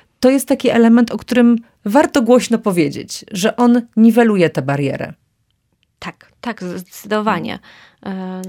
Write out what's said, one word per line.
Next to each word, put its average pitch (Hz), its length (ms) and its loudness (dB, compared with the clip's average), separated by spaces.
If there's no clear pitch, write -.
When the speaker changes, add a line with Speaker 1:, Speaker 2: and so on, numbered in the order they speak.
Speaker 1:
to 254 100 4
jest 269 180 0
taki 269 220 0
element, 233 420 4
o 220 60 -8
którym 240 400 2
warto 277 360 2
głośno 226 360 2
powiedzieć, 175 720 -4
że 202 240 -4
on 240 260 2
niweluje 220 520 4
tę 180 120 -4
barierę. 139 520 -6
Speaker 2:
Tak, - 320 -18
tak, 214 220 -10
z-, 180 160 -10
zdecydowanie. 202 800 -6
E, 185 440 -10